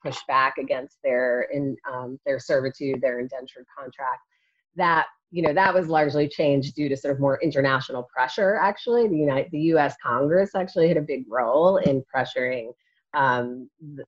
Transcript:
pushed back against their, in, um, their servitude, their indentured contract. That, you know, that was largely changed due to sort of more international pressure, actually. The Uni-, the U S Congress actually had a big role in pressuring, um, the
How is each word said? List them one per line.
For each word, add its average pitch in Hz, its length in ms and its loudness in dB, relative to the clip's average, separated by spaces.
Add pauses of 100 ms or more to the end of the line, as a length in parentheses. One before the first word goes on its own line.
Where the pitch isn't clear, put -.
pushed - 240 -10
back 135 320 2
against 135 460 -6
their, 123 380 0 (100)
in, 139 240 -4 (140)
um, 127 360 -10
their 135 140 -2
servitude, 135 600 -2
their 123 200 -2
indentured 127 440 -12 (140)
contract. 135 420 -8 (560)
That, 170 300 2 (240)
you 175 120 -4
know, 151 120 2
that 190 180 4
was 180 160 2
largely 147 400 2
changed 143 460 0
due 147 140 -2
to 135 80 -2
sort 143 180 -2
of 135 60 -4
more 139 220 2
international 135 600 0 (120)
pressure, 190 420 0
actually. 226 520 2
The 175 80 0
Uni-, 143 360 0
the 151 80 -4
U 160 180 4
S 143 160 2 (100)
Congress 147 500 2
actually 180 340 2
had 165 100 2
a 151 40 -2
big 139 260 -6
role 131 500 2
in 135 260 0 (100)
pressuring, 127 580 -4 (420)
um, 127 560 0 (240)
the 135 140 -14